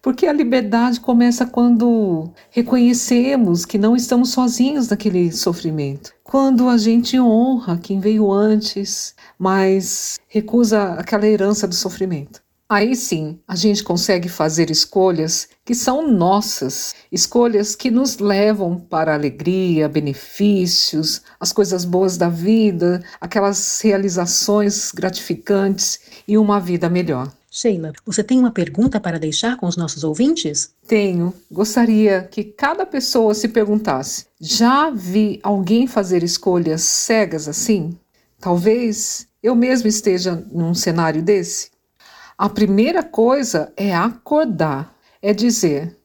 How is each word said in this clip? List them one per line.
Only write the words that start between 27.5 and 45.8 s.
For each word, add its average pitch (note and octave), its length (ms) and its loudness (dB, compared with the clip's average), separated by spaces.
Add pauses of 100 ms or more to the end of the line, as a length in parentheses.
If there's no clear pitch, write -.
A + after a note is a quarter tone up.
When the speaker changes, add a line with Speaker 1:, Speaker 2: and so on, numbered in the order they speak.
Speaker 2:
você G#3+ 200 -4
tem B3+ 160 2
uma B3 100 4
pergunta F#3+ 480 -2
para E3+ 200 -6
deixar D#3+ 380 -4
com G3 100 -6
os E3+ 100 -2
nossos D#3+ 260 -6
ouvintes? D#3+ 720 -2 (140)
Speaker 1:
Tenho. F#3 440 0 (180)
Gostaria G#3+ 800 2
que G#3 120 -8
cada D4+ 420 -4
pessoa B3 480 0
se G#3+ 140 -2
perguntasse, G#3 800 -2 (140)
"Já B3 500 2
vi G3+ 520 -2
alguém G#3 440 0
fazer F3+ 380 0
escolhas E3+ 580 0
cegas E3+ 640 -2
assim? E3+ 500 -2 (440)
Talvez G#3 880 -2 (120)
eu A#3+ 140 0
mesmo A#3+ 340 2
esteja F3+ 640 -2
num E3 220 -2
cenário E3 480 0
desse." - 480 -2 (680)
A G3 120 0
primeira G#3+ 520 2
coisa A3+ 720 0
é F#3+ 200 -2
acordar, E3+ 1000 -2 (280)
é G3+ 100 2
dizer E3+ 720 0